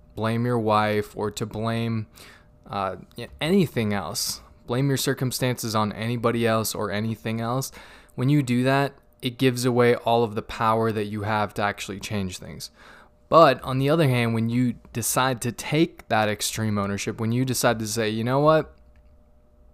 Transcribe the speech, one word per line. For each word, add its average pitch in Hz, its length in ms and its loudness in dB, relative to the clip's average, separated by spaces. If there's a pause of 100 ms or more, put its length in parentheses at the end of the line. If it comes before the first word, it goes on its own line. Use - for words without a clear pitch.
(140)
blame 113 320 -2
your 123 120 0
wife 107 560 2
or 104 180 -4
to - 120 -8
blame, 113 640 -4 (600)
uh, 95 300 -4 (220)
y-, 117 100 -12 (100)
anything 143 540 2
else. 98 480 -6 (240)
Blame 131 240 0
your 135 80 2
circumstances 123 800 -2
on 107 180 0
anybody 117 540 -2
else 110 260 0
or 101 200 -6
anything 113 480 -4
else. 123 320 -4 (420)
When 127 140 0
you 143 160 4
do 120 180 0
that, 135 300 2 (280)
it 123 160 -6
gives 123 280 2
away 120 320 4
all 117 260 2
of 107 140 -2
the 113 40 -4
power 113 520 0
that 107 140 -4
you 104 160 -6
have 104 320 -2
to 113 80 -4
actually 101 360 -4
change 98 400 -6
things. - 320 -14 (580)
But 139 340 6
on 131 180 -2
the 135 100 2
other 160 180 4
hand, 120 260 2
when 113 140 0
you 120 260 0 (180)
decide 127 500 -2
to 120 100 -2
take - 560 -2
that 110 200 2
extreme 107 500 -2
ownership, 101 420 -4
when 113 120 -2
you 127 120 0
decide 120 360 0
to 110 80 -6
say, 107 200 -2
"You 110 140 -2
know 127 160 0
what? 151 340 4 (1000)